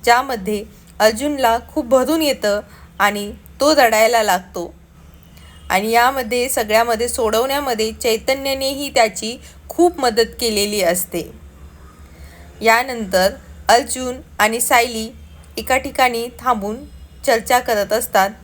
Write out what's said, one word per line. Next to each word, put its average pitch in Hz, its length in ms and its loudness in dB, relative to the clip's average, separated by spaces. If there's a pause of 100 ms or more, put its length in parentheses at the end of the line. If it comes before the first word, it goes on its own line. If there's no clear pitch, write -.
ज्यामध्ये 233 600 0 (360)
अर्जुनला 240 580 -2 (100)
खूप 294 180 -6
भरून 262 360 0
येतं 214 380 -2 (380)
आणि 202 340 -2 (280)
तो 294 140 4
रडायला 226 480 4
लागतो. 185 520 -4 (960)
आणि 208 200 0
यामध्ये 247 580 0
सगळ्यामध्ये 226 600 2
सोडवण्यामध्ये 233 840 0
चैतन्यनेही 269 1000 -2
त्याची 226 500 0 (280)
खूप 349 320 2
मदत 233 400 0
केलेली 208 420 -2
असते. 180 500 -4 (1300)
यानंतर 220 680 2 (380)
अर्जुन 254 480 2 (220)
आणि 220 220 0
सायली 233 500 0 (460)
एका 254 200 -2
ठिकाणी 254 520 -2 (120)
थांबून 220 360 -2 (500)
चर्चा 247 320 2
करत 214 340 -2
असतात 214 380 2 (140)